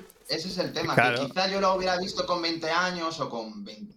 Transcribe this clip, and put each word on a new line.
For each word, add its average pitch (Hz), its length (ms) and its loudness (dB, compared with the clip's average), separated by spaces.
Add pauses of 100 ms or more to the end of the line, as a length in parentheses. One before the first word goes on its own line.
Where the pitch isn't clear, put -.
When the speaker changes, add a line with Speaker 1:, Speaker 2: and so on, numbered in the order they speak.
(260)
Speaker 1:
Ese 160 220 -4
es 185 80 -6
el 156 160 -2
tema, 156 220 0
Speaker 2:
Claro. 123 260 4
Speaker 1:
que 139 60 0
quizá 185 220 0
yo 196 120 0
la 196 140 6
hubiera 185 240 2
visto 180 280 -2
con 175 140 2
veinte 165 300 -2
años 175 500 0
o 127 80 -2
con 110 340 -8
veinte 107 340 -14